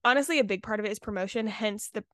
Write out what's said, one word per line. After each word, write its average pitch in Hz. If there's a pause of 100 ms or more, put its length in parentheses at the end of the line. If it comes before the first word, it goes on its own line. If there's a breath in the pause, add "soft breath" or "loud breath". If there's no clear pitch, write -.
Honestly, 277
a 240
big 190
part 214
of 208
it 202
is 214
promotion, 208
hence 214
the 208